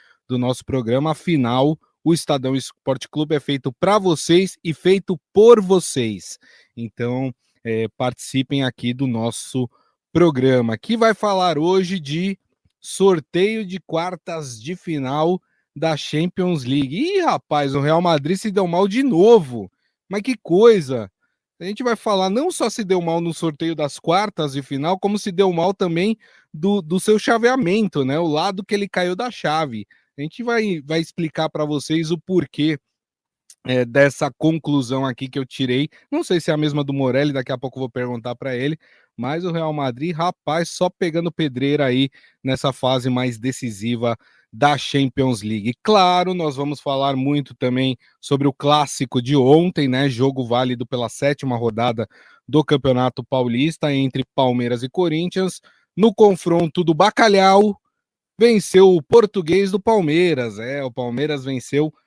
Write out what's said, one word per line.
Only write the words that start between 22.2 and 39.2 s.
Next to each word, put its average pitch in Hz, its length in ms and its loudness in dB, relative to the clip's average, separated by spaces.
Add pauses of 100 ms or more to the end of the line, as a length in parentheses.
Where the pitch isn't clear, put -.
não 269 220 -2
só 247 180 -4
se 208 160 -6
deu 180 160 0
mal 165 180 -2
no 170 140 -4
sorteio 165 420 -4
das 151 240 -4
quartas 170 540 -2
de 139 80 -6
final, 147 380 -4
como 202 200 -2
se 196 140 -6
deu 190 220 4
mal 170 180 0
também 190 460 -2 (340)
do, 190 300 0
do 175 180 -2
seu 214 180 2
chaveamento, 220 840 0
né? 139 140 -2
O 170 80 0
lado 180 360 -2
que 202 120 -6
ele 202 120 -2
caiu 180 300 -2
da 240 140 -6
chave. 147 560 -4 (320)
A - 20 -10
gente 156 220 -10
vai, 220 420 -2
vai 160 160 -2
explicar 160 480 -4
pra 156 160 -4
vocês 156 460 -2
o 170 80 -2
porquê, 156 600 -2 (880)
é, 127 200 2
dessa 139 500 2
conclusão 143 680 -2
aqui 131 240 -8
que 143 80 -6
eu 131 80 -6
tirei. 131 420 -2 (240)
Não 320 100 -2
sei 175 200 -2
se - 80 -4
é - 20 2
a 151 60 0
mesma 147 260 0
do 139 80 -6
Morelli, 139 400 0
daqui 135 200 -4
a 131 40 -4
pouco 127 220 -10
eu 131 60 -4
vou 123 60 -8
perguntar 123 440 -8
pra 131 200 -8
ele. 143 220 -2 (400)
Mas 139 300 -6